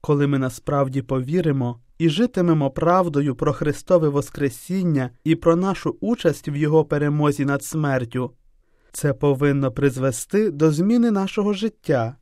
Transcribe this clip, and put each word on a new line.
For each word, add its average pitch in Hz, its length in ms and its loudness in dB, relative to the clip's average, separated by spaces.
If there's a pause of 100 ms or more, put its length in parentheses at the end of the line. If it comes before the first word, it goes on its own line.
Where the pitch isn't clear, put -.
Коли 143 260 0
ми 143 120 0
насправді 135 600 -2
повіримо 135 760 -2 (180)
і 160 120 2
житимемо 165 640 2
правдою 160 640 0
про 147 180 0
Христове 160 560 0
Воскресіння 143 1000 -2 (140)
і 160 120 2
про 165 200 2
нашу 180 460 -2
участь 190 480 -2
в 143 60 -6
Його 151 300 2
перемозі 147 600 0
над 139 180 -2
смертю, 127 680 -4 (600)
це 143 220 -2
повинно 139 580 2
призвести 139 800 -2
до 156 200 2
зміни 220 400 2
нашого 202 420 -2
життя 151 680 -4